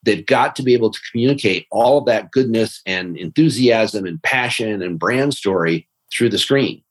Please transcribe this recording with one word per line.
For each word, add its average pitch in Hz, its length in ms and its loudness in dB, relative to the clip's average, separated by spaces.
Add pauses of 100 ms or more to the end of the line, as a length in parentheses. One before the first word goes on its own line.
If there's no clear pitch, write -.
They've 104 220 0
got 131 320 0
to 135 60 -6
be 127 100 4
able 113 180 2
to - 80 -12 (120)
communicate 117 600 0
all 123 260 4
of 123 80 0
that 110 260 0
goodness 113 540 0
and 92 320 -6
enthusiasm 110 880 2
and 82 160 -8
passion 117 640 -2
and 87 160 -6
brand 127 340 0
story 82 560 -2 (240)
through 120 160 0
the 101 80 -2
screen 135 540 -2